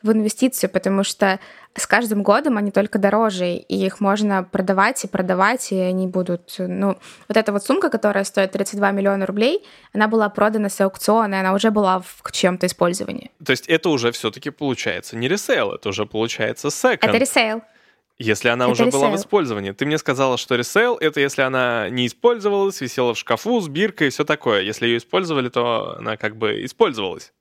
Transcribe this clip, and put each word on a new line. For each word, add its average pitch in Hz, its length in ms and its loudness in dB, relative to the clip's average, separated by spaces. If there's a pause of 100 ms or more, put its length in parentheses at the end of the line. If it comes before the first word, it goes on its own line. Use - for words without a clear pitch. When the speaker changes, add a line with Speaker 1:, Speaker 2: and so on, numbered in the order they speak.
Speaker 1:
в 214 80 0
инвестицию, 214 600 2
потому 190 340 0
что 196 340 0 (360)
с - 120 -6
каждым 214 360 0
годом 233 340 4
они 208 140 0
только 208 280 0
дороже, 196 580 2
и 190 300 -2
их - 140 -4
можно 202 420 2
продавать 196 640 0
и 196 40 -10
продавать, 190 640 0
и 190 80 -2
они 185 280 0
будут, 180 520 -4
ну, 185 380 -2 (320)
вот 214 80 2
эта 214 160 2
вот 202 100 -2
сумка, 339 280 0
которая 202 340 0
стоит 190 280 -2
тридцать 196 260 -4
два 202 120 2
миллиона 196 360 0
рублей, 233 400 0 (260)
она 214 160 2
была 214 220 2
продана 214 400 0
с - 100 -6
аукциона, 202 540 2
и 190 60 0
она 190 120 2
уже 208 180 2
была 196 300 2
в - 320 -16
чьем-то 180 340 0
использовании. - 640 -2 (140)
Speaker 2:
То 135 80 -2
есть - 160 0
это 165 220 2
уже 120 220 2
все-таки 117 360 -6
получается 117 720 -4
не 120 100 -2
ресейл, 165 440 0
это - 180 -6
уже 104 160 -4
получается 113 640 -4
секонд. - 340 0
Speaker 1:
Это 220 140 2
ресейл. 233 420 0 (580)
Speaker 2:
Если 110 300 0
она 123 160 2
Speaker 1:
Это 123 80 4
Speaker 2:
уже 117 140 2
была 135 220 2
в - 40 0
Speaker 1:
ресейл. - 80 -2
Speaker 2:
использовании. 117 520 -2
Ты 117 120 -4
мне 151 140 0
сказала, 131 400 0
что - 180 -2
ресейл — 220 460 2
это 151 180 0
если 139 220 0
она 123 480 0
не 123 160 0
использовалась, 202 720 0
висела 123 320 0
в 107 60 -4
шкафу 220 420 0
с 170 80 -6
биркой 180 380 0
и - 40 2
все - 140 -2
такое. 117 380 0
Если 107 240 -4
ее 117 100 2
использовали, 151 540 -2
то 120 480 -2
она 110 180 -6
как 107 200 -6
бы 107 280 -2
использовалась. 107 680 -2 (100)